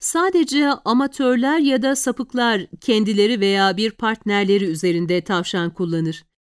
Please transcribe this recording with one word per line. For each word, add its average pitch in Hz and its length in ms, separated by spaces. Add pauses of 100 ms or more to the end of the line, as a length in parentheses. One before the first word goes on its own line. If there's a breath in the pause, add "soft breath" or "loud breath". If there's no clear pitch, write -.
"Sadece 330 680
amatörler 262 920
ya 269 240
da 269 140
sapıklar 240 680 (140)
kendileri 214 600
veya 196 360
bir 214 140
partnerleri 202 760
üzerinde 170 600
tavşan 175 500
kullanır. 165 500 (200)